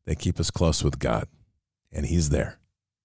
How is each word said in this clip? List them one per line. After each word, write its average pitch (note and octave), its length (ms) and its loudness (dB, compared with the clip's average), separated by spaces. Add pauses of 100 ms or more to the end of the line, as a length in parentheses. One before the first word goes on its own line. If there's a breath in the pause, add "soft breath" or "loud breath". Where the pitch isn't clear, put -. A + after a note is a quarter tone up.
They E2 100 -2
keep - 240 -2
us E2 120 0
close E2 300 2
with - 180 0
God, A1+ 280 -2 (640)
and D2+ 140 -4
he's D#2+ 240 2
there. C#2 300 0 (460)